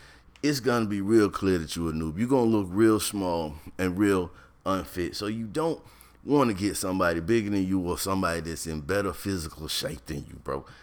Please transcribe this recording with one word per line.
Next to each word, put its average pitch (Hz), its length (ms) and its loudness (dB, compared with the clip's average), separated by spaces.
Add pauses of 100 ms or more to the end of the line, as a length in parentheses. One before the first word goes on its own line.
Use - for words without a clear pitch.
(440)
it's 143 160 0
gonna 120 260 0
be 101 160 -2
real 104 300 6
clear 95 260 2
that 78 180 -4
you're 85 140 0
a - 20 0
noob. 80 280 -4
You're 120 100 0
gonna 123 220 4
look 104 180 2
real 107 300 6
small 87 560 -2 (240)
and 92 180 0
real 98 340 4 (320)
unfit. 90 520 -4
So 101 100 -6
you 113 220 -6
don't 156 340 -4 (420)
wanna 131 300 4
get 95 240 -2
somebody 92 420 0
bigger 101 300 0
than 98 160 2
you 95 140 0
or 87 180 -2
somebody 92 440 -2
that's 80 260 -8
in 78 140 -4
better 95 300 -2
physical 80 560 -6
shape 73 380 -6
than 73 140 -6
you, - 240 -12
bro. 67 240 -6 (160)